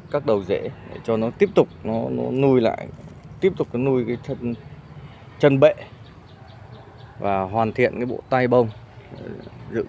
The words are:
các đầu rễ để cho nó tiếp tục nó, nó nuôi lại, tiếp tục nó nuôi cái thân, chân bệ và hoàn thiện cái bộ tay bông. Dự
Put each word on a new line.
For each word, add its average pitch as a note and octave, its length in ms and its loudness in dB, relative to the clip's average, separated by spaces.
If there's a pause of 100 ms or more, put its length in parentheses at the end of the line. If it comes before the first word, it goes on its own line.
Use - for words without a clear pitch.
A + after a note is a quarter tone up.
(120)
các D3 140 -2
đầu G#2 180 2
rễ F#2+ 260 -2 (240)
để - 100 -14
cho A2+ 140 0
nó A2 200 0
tiếp G3 180 4
tục D#3 120 6 (160)
nó, G#2+ 100 -4 (160)
nó B2 220 -4
nuôi C3 300 4
lại, - 260 0 (520)
tiếp F#3+ 180 2
tục D3+ 160 -2
nó B2 60 -2
nuôi C3 280 2
cái A#2+ 160 -4
thân, A#2+ 320 -6 (840)
chân C#3 200 6
bệ D3 140 6 (1500)
và G2 220 0
hoàn G#2+ 320 -2
thiện B2 220 2
cái A#2+ 100 -4
bộ B2 140 -6 (100)
tay B2+ 180 2
bông. B2 220 4 (1000)
Dự A2 160 -2